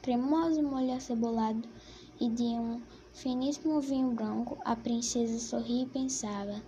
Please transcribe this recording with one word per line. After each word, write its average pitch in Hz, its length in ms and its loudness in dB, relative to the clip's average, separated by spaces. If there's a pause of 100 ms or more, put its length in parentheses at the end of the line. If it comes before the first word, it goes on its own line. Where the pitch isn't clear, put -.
cremoso 302 600 4
molho 262 300 2
acebolado 226 760 0 (520)
e 240 100 2
de 233 140 0
um 233 360 -2 (320)
finíssimo 285 680 0
vinho 269 300 2
branco, 226 540 -2
a 233 100 2
princesa 233 640 0
sorria 240 460 0
e - 20 -2
pensava 208 800 -2